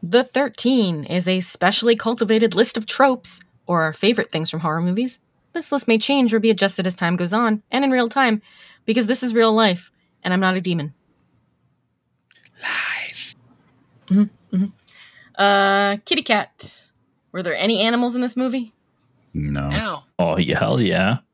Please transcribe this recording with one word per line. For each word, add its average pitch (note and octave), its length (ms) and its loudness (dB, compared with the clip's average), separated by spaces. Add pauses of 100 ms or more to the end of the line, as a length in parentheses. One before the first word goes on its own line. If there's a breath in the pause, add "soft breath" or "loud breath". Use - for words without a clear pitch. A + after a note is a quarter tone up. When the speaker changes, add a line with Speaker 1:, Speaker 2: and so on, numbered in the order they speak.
(100)
Speaker 1:
The A#3+ 140 4
thirteen A#3 800 0
is F3 240 -2
a F#3 120 2
specially G#3 560 2
cultivated A3 600 0
list A3 220 2
of A3 100 -8
tropes, - 540 0 (260)
or E3+ 160 0
our D#3 100 -2
favorite - 380 0
things D#3+ 180 -4
from D#3+ 120 -8
horror E3 200 -2
movies. F#3+ 380 -2 (340)
This E4 180 -6
list C#4 160 0
may A3+ 120 4
change B3+ 340 2
or A3+ 60 2
be G#3+ 100 2
adjusted G3 380 0
as F3+ 80 -4
time F3 200 -2
goes F3 160 -2
on, G#3+ 380 0
and C#4 160 0
in C#4 60 2
real B3 180 2
time, A#3 320 0 (440 soft breath)
because A3+ 200 2
this B3+ 160 0
is A#3+ 140 -2
real A3+ 180 4
life, G#3 380 2 (320)
and F3+ 100 -2
I'm F#3 60 2
not F#3 180 0
a F#3+ 40 -4
demon. E3+ 320 -4 (1700)
Speaker 2:
Lies. - 760 -6 (720)
Speaker 1:
Mm-hmm, G3+ 480 0
mm-hmm. F#3 100 2 (760 loud breath)
Uh, G3 640 2
kitty - 180 -2
cat. - 640 -4 (460)
Were F3+ 120 -8
there E3+ 120 -4
any G#3 240 0
animals A#3 360 0
in B3 60 -2
this B3 140 -4
movie? B3 380 -4 (600)
Speaker 3:
No. C#2+ 360 -4
Speaker 2:
No. F3 340 -4 (140)
Speaker 4:
Oh, E2 200 0
yeah, E2+ 220 -2
hell - 220 0
yeah. F#2+ 380 0 (140)